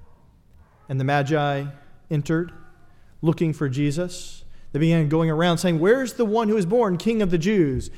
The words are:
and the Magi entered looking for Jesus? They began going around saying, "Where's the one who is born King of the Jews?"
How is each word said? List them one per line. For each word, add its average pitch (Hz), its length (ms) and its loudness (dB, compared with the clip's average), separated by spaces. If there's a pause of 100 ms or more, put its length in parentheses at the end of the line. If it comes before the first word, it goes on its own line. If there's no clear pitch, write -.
(880)
and 135 100 -6
the 131 60 -2
Magi 143 600 0 (440)
entered 165 440 -2 (680)
looking 160 300 0
for 147 160 -2
Jesus? 147 800 -4 (260)
They 143 80 -4
began 160 300 4
going 160 200 2
around 165 280 2
saying, 170 220 0
"Where's 233 340 2
the 240 120 0
one 220 220 0
who 214 80 2
is 202 100 2
born 202 300 2
King 220 260 0
of 190 100 2
the 180 60 4
Jews?" 156 600 2